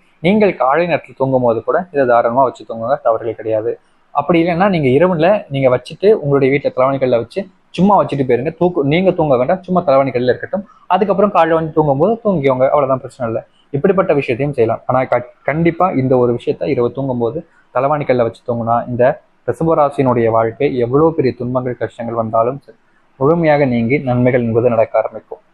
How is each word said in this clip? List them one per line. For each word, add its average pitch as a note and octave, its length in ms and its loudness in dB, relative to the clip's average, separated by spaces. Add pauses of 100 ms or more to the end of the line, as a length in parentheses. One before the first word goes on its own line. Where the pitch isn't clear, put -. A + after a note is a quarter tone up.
(200)
நீங்கள் G3 360 2
காலை C#3+ 300 0
நேரத்தில் C#3+ 320 -4
தூங்கும் C3 240 0
போது A2+ 220 0
கூட E3 280 -2
இதை C#3 140 0
தாராளமா A#2+ 380 2
வச்சு A#2 260 -4
தூங்குங்க, A#2 320 -4
தவறுகள் A2+ 340 -2
கிடையாது. A2 440 -4 (320)
அப்படி E3 360 0
இல்லைன்னா E3+ 220 0
நீங்க D#3+ 180 0
இரவுல E3+ 640 2
நீங்க C3+ 280 0
வச்சுட்டு F#3+ 340 0
உங்களுடைய C#3 420 2
வீட்டுல C#3 240 -2
தலைவாணிக்கல்ல C3 400 0
வச்சு D3 300 -6 (220)
சும்மா F#3 340 2
வச்சுட்டு C#3 140 -4
போயிருங்க. C3+ 420 -2
தூக்கு-, F3 240 0
நீங்க F3 280 2
தூங்க D3+ 260 0
வேண்டாம், E3+ 260 -2
சும்மா F3+ 220 -2
தலைவாணிக்கல்ல C3+ 380 0
இருக்கட்டும். B2+ 420 -2 (220)
அதுக்கப்புறம் F#3+ 440 0
காலைல E3 220 2
வந்து D#3+ 200 -2
தூங்கும் D3 240 2
போது F#3+ 160 2
தூங்கிக்கோங்க, C#3 520 0
அவ்வளவுதான், C#3 320 2
பிரச்சனை B2 340 -8
இல்லை. A#2 160 -6 (220)
இப்படிப்பட்ட F3 440 0
விஷயத்தையும் C#3 420 -2
செய்யலாம். A2+ 300 0
ஆனா B2+ 180 0
க-, B2 300 -4 (100)
கண்டிப்பா E3 480 0
இந்த C3 260 0
ஒரு B2 160 2
விஷயத்த C#3 300 -4
இரவு B2 280 -2
தூங்கும் C3+ 260 -6
போது A#2+ 280 -4 (280)
தலைவாணிக்கல்ல C#3 420 0
வச்சு A#2 320 -2
தூங்குனா A#2 400 -2
இந்த B2 340 0 (260)
ரிஷபராசியினுடைய C#3 840 0
வாழ்க்கை A2+ 480 0
எவ்வளவு C#3 360 2
பெரிய C3 240 -2
துன்பங்கள் B2+ 400 -6
கஷ்டங்கள் A#2 380 -8
வந்தாலும் A#2 460 -2
சரி, - 160 -20 (400)
முழுமையாக D3+ 480 2
நீங்கி A#2+ 340 0
நன்மைகள் B2 420 0
என்பது A#2 280 0
நடக்க A2+ 280 0
ஆரம்பிக்கும். - 420 -6 (140)